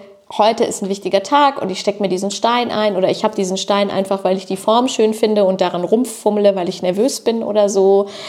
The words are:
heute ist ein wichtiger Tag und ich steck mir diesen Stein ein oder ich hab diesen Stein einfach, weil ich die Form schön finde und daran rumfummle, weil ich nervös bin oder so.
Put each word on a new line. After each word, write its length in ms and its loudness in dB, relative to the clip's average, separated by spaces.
heute 260 2
ist 180 -4
ein 60 -4
wichtiger 340 -2
Tag 380 2
und 100 -4
ich 80 -8
steck 220 -2
mir 80 0
diesen 220 -2
Stein 420 0
ein 240 0
oder 140 2
ich 120 -2
hab 120 0
diesen 240 -2
Stein 320 0
einfach, 340 -2
weil 140 2
ich 80 -12
die 100 -6
Form 320 2
schön 260 2
finde 300 2
und 160 2
daran 240 -2
rumfummle, 720 2
weil 140 -4
ich 120 -8
nervös 380 0
bin 240 -2
oder 240 2
so. 380 4